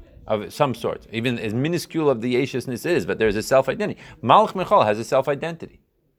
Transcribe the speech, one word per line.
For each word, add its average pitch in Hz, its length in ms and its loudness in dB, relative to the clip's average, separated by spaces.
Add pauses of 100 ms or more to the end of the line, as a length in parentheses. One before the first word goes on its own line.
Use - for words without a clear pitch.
(280)
of 104 260 -4
some 135 220 2
sort, - 360 -6
even 117 280 -4
as 107 120 -6
minuscule 151 600 0
of 113 100 0
the 123 140 0
Yeshusness 127 500 -4
is, 143 220 0
but 92 100 -2
there's 110 180 2
a 110 60 0
self-identity. 135 580 0 (220)
Malach 175 320 6
Michal 185 300 2
has 107 160 2
a 117 40 -8
self-identity. 143 760 -4 (400)